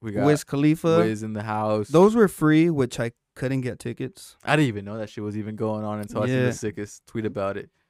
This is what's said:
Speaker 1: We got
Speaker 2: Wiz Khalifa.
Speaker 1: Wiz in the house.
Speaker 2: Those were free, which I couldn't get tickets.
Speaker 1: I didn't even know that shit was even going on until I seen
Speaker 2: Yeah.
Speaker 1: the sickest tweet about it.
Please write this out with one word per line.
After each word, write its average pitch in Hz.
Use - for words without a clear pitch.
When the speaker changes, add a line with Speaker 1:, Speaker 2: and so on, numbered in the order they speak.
Speaker 1:
We 110
got 104
Speaker 2:
Wiz 147
Khalifa. 160
Speaker 1:
Wiz 110
in 110
the 107
house. 107
Speaker 2:
Those 190
were 220
free, 160
which 135
I 117
couldn't 131
get 123
tickets. -
Speaker 1:
I 147
didn't 151
even 101
know 104
that 107
shit 107
was 104
even 107
going 107
on 107
until 104
I -
seen 127
Speaker 2:
Yeah. 127
Speaker 1:
the 120
sickest 104
tweet 110
about 98
it. -